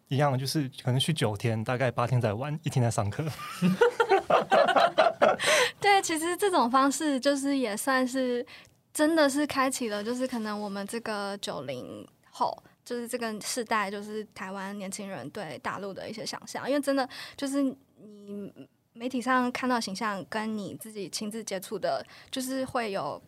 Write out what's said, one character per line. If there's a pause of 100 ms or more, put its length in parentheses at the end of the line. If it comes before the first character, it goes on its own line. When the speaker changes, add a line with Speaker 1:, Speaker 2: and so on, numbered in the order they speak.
Speaker 1:
一
样，
就
是 (160)
可
能
去
九
天，
大
概
八
天
在
玩，
一
天
在
上
课。 (380)
<laughs> (1120)
Speaker 2:
<laughs>
对，
其
实
这
种
方
式
就
是
也
算
是， (500)
真
的
是
开
启
了，
就
是
可
能
我
们
这
个
九
零 (220)
后， (300)
就
是
这
个
世
代，
就
是
台
湾
年
轻
人
对
大
陆
的
一
些
想
象。
因
为
真
的 (300)
就
是 (360)
你 (440)
媒
体
上
看
到
形
象，
跟
你
自
己
亲
自
接
触
的， (280)
就
是
会
有